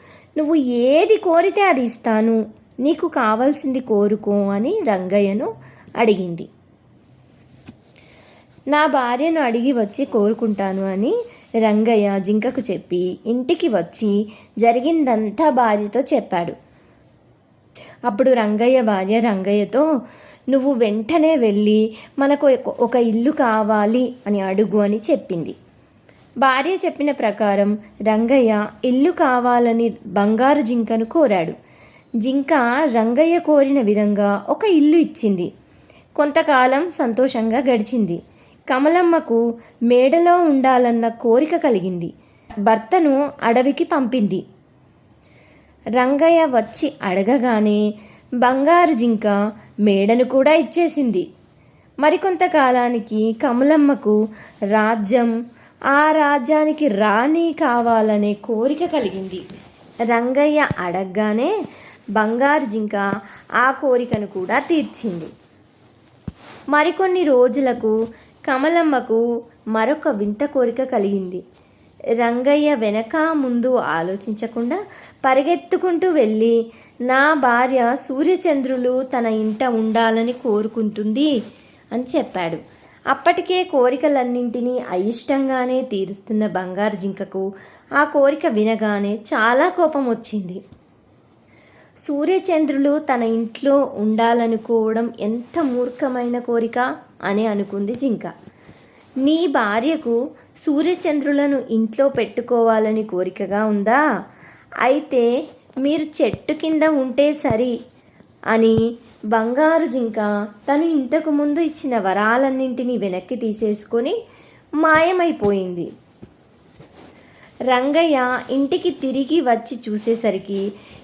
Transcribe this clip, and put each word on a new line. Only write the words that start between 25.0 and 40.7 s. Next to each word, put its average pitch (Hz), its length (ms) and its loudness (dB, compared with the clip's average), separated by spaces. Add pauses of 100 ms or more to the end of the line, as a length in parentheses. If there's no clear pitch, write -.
చెప్పింది. - 440 -4 (840)
భార్య 269 480 0
చెప్పిన 294 240 -2
ప్రకారం 208 680 0 (240)
రంగయ్య 220 640 2 (180)
ఇల్లు 262 260 2
కావాలని 240 840 2 (120)
బంగారు 220 560 2
జింకను 226 420 -2
కోరాడు. 208 480 0 (640)
జింక 269 360 -2 (320)
రంగయ్య 247 540 2
కోరిన 277 420 2
విధంగా 208 680 0
ఒక 302 160 -2
ఇల్లు 311 320 4
ఇచ్చింది. 202 560 0 (640)
కొంతకాలం 294 760 2
సంతోషంగా 233 640 -2
గడిచింది. 220 640 -2 (480)
కమలమ్మకు 294 840 2 (280)
మేడలో 320 600 4
ఉండాలన్న 254 640 2